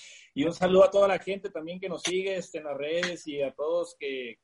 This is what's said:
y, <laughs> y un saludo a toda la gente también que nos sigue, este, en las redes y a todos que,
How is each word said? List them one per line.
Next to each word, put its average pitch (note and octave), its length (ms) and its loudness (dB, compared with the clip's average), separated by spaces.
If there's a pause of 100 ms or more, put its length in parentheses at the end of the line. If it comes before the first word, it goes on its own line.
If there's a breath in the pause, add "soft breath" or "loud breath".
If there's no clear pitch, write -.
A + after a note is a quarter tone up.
(340 loud breath)
y, C3+ 60 -2
<laughs> - 20 2
y - 20 2
un E3 100 0
saludo F#3 300 8
a F#3+ 60 6
toda G3 180 6
la F#3 100 2
gente G3 320 -6
también E3+ 300 -10
que F#3+ 100 -6
nos D#3+ 120 -8
sigue, F#3+ 340 -2
este, E3+ 220 -8
en D#3 60 -12
las C#3+ 120 -6
redes E3 500 -4
y C#3+ 160 -4
a C3 100 -4
todos E3 460 -4
que, C3 460 -8